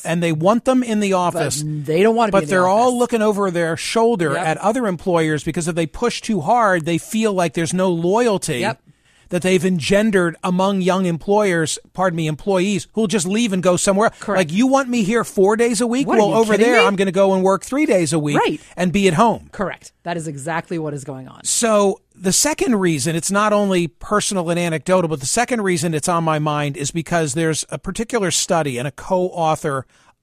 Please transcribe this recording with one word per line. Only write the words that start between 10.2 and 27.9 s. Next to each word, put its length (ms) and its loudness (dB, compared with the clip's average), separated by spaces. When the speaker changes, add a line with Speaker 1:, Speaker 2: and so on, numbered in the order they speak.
Speaker 1:
among 380 0
young 260 0
employers, 720 0
pardon 240 -2
me, 100 -2
employees, 680 -2
who'll 120 0
just 200 0
leave 260 0
and 100 0
go 140 4
somewhere. 420 2
Speaker 2:
Correct. 200 -4
Speaker 1:
Like, 140 -2
"You 140 2
want 220 2
me 160 0
here 180 0
four 340 2
days 240 0
a 60 0
week? 220 -2
Speaker 2:
What, 80 2
are 20 6
Speaker 1:
Well, 120 6
Speaker 2:
you 40 0
Speaker 1:
over 200 2
Speaker 2:
kidding 120 4
Speaker 1:
there, 140 4
Speaker 2:
me? 60 4
Speaker 1:
I'm 100 0
gonna 160 0
go 220 4
and 100 2
work 180 2
three 240 -2
days 260 2
a 60 0
week 200 0
Speaker 2:
Right. 220 0
Speaker 1:
and 140 0
be 160 2
at 80 2
home." 380 2
Speaker 2:
Correct. 400 -10
That 140 -6
is 100 -8
exactly 540 -6
what 140 -6
is 100 -10
going 240 -14
on. 160 -20
Speaker 1:
So 560 0
the 200 -2
second 440 2
reason, 380 0
it's 160 -4
not 220 2
only 340 2
personal 640 -2
and 80 0
anecdotal, 500 0
but 120 -4
the 60 -8
second 360 0
reason 320 0
it's 140 -2
on 160 0
my 140 0
mind 380 -2
is 140 -6
because 440 -2
there's 360 -2
a 80 -8
particular 540 -4